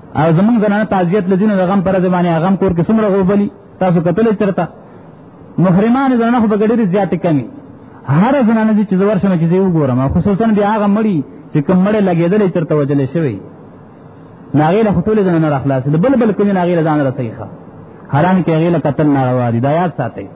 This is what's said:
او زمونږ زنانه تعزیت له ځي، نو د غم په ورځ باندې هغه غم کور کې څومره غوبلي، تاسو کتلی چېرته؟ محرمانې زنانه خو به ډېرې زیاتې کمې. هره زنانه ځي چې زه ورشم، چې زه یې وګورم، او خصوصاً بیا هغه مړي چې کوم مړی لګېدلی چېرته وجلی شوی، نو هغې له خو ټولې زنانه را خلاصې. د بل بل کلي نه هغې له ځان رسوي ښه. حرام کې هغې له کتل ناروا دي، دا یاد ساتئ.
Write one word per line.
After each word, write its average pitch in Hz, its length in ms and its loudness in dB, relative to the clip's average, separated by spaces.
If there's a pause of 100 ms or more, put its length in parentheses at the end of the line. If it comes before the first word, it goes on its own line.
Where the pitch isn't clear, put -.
(160)
او 147 160 0
زمونږ 202 300 2
زنانه 208 320 0
تعزیت 185 360 0
له 190 60 2
ځي، 185 140 0
نو 208 60 0
د 190 140 0
غم 202 120 0
په 175 100 -2
ورځ 185 140 0
باندې 180 240 0
هغه 165 160 0
غم 190 100 2
کور 190 160 0
کې 170 160 0
څومره 220 260 2
غوبلي، 202 340 2 (320)
تاسو 180 220 2
کتلی 180 380 0
چېرته؟ 190 260 -2 (920)
محرمانې 233 640 2
زنانه 233 180 2
خو 220 80 2
به 214 100 0
ډېرې 220 360 0
زیاتې 196 300 0
کمې. 147 220 0 (600)
هره 226 340 2
زنانه 220 320 2
ځي 214 160 2
چې 190 60 0
زه 185 100 2
ورشم، 196 300 0
چې 165 100 0
زه 170 100 2
یې 190 60 2
وګورم، 151 380 0
او 135 100 0
خصوصاً 190 420 0
بیا 208 240 0
هغه 208 120 0
مړي 208 300 0 (340)
چې 156 140 0
کوم 185 200 2
مړی 214 160 0
لګېدلی 185 520 0
چېرته 160 200 -2
وجلی 139 340 0
شوی، 139 300 -4 (1160)
نو 139 100 2
هغې 180 220 2
له 208 60 0
خو 175 100 0
ټولې 214 260 0
زنانه 160 220 0
را 139 100 -2
خلاصې. 131 300 -2
د 151 140 0
بل 269 180 2
بل 226 120 2
کلي 202 200 0
نه 185 100 0
هغې 175 140 0
له 160 60 0
ځان 156 140 0 (100)
رسوي 127 240 -6
ښه. 104 160 -14 (680)
حرام 170 300 2
کې 147 60 -4
هغې 160 240 2
له 165 60 0
کتل 151 280 0
ناروا 127 420 0
دي، 117 100 -2
دا 135 120 0
یاد 170 260 -2
ساتئ. 110 380 -8